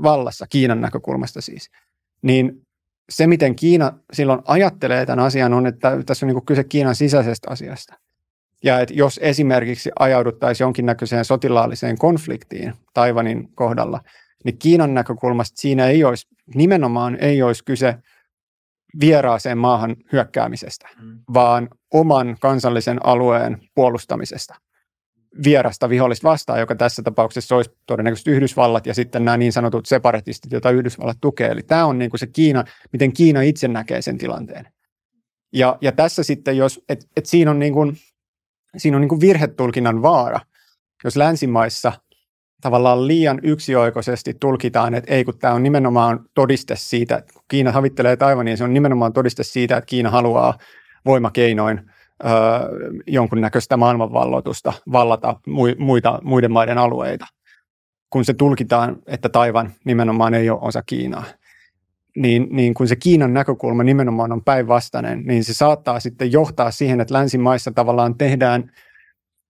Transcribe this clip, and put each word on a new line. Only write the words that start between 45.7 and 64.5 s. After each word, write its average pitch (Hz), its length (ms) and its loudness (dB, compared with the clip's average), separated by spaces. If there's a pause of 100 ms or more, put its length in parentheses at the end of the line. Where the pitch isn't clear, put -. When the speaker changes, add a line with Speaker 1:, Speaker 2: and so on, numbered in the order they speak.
Speaker 1:
todiste 131 420 0
siitä, 117 420 -4
että - 160 -14
kun - 140 -20
Kiina 135 240 0
havittelee 135 440 0
Taiwaniin, 123 420 0
se 117 60 -4
on 123 100 -2
nimenomaan 127 400 2
todiste 123 300 -2
siitä, 123 340 -2
että 117 80 -6
Kiina 120 240 -2
haluaa 120 480 2 (480)
voimakeinoin, 113 760 2 (420)
ö, - 40 -4 (800)
jonkunnäköistä 117 720 0
maailmanvalloitusta, 120 960 0 (180)
vallata 117 560 2
mui-, 135 320 0
muita, 123 440 0
muiden 123 280 2
maiden 117 260 0
alueita, 123 480 -2 (840)
kun 127 160 0
se 135 80 0
tulkitaan, 123 640 0 (100)
että 123 220 -4
Taiwan 117 440 0 (120)
nimenomaan 113 480 2
ei 113 160 2
ole 113 120 -2
osa 117 240 -6
Kiinaa. 123 380 -8 (920)
Niin, 123 360 2
niin 123 220 0
kun 127 140 0
se 120 80 2
Kiinan 147 380 4
näkökulma 123 500 -2
nimenomaan 123 480 2
on 117 120 -6
päinvastainen, 120 800 0